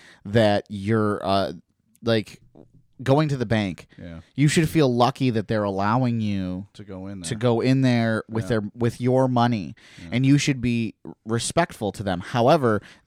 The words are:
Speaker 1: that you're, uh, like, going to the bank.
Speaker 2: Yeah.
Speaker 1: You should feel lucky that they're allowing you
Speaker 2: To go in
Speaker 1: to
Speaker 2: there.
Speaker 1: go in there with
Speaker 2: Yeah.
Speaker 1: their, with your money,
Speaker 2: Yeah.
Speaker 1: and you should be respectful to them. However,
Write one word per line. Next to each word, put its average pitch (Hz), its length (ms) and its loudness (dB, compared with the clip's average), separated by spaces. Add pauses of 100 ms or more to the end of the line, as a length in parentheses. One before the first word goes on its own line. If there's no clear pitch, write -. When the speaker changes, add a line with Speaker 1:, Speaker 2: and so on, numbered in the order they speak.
(240)
Speaker 1:
that 104 440 2
you're, 104 580 0
uh, 95 280 0 (480)
like, 113 380 -2 (640)
going 147 280 2
to 143 80 -2
the 120 80 -2
bank. 101 420 -2 (100)
Speaker 2:
Yeah. 85 220 -16 (140)
Speaker 1:
You 139 140 2
should 156 200 2
feel 139 260 2
lucky 123 360 2
that 107 180 -2
they're 107 160 0
allowing 110 560 0
you 98 540 -4
Speaker 2:
To 104 100 -20
go 95 220 -14
in 98 160 -14
Speaker 1:
to - 80 -10
Speaker 2:
there. 113 80 -6
Speaker 1:
go 117 240 2
in 131 180 2
there 113 480 0
with 110 160 -4
Speaker 2:
Yeah. - 40 -6
Speaker 1:
their, 113 140 0 (120)
with 117 260 -4
your 127 260 2
money, 120 480 0 (240)
Speaker 2:
Yeah. 87 140 -18
Speaker 1:
and 131 140 0
you 135 100 6
should 139 240 0
be 117 340 -2 (300)
respectful 117 680 -2
to - 100 -10
them. 90 180 -2
However, 120 640 2 (240)